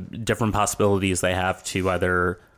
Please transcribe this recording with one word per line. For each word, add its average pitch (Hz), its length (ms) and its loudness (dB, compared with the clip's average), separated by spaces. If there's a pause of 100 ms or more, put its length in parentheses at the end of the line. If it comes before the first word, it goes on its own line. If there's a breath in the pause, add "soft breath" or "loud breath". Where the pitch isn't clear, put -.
(240)
different 107 300 0
possibilities 98 680 2
they 90 140 0
have 92 300 -2
to 95 260 -2
either, 90 500 0 (180 soft breath)